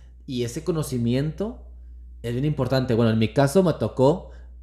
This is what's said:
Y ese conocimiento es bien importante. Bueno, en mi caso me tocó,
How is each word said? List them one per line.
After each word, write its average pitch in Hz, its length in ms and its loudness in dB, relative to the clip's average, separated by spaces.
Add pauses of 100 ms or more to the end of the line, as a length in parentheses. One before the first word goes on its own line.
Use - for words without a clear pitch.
(260)
Y 123 180 -2
ese 120 200 -6
conocimiento 147 1000 -2 (560)
es 120 100 -6
bien 127 140 0
importante. 131 480 0
Bueno, 113 180 4
en 113 60 2
mi 110 160 2
caso 143 280 4
me 170 120 4
tocó, 131 560 2 (320)